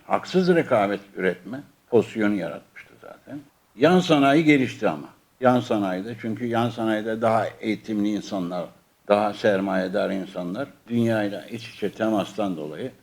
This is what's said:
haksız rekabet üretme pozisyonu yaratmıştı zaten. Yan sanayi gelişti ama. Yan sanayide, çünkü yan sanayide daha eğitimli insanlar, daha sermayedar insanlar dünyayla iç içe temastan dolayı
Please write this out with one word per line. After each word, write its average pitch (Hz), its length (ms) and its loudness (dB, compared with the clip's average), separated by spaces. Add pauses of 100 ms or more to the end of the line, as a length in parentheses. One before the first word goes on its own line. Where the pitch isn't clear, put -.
haksız 175 480 2
rekabet 101 440 2 (160)
üretme 95 440 -4 (300)
pozisyonu 107 460 2
yaratmıştı - 680 -10
zaten. - 380 -18 (360)
Yan 160 240 6
sanayi 151 440 4
gelişti 127 460 2
ama. 73 200 -6 (320)
Yan 127 180 6
sanayide, 104 640 -2
çünkü 117 240 -6
yan 117 240 0
sanayide 113 520 -2
daha 110 260 2
eğitimli 104 640 -2
insanlar, 90 560 -4 (420)
daha 104 260 4
sermayedar 95 760 0
insanlar 95 580 -6 (200)
dünyayla 110 580 -2
iç 113 240 -12
içe 98 220 -6
temastan 104 680 -2
dolayı 78 340 -10 (120)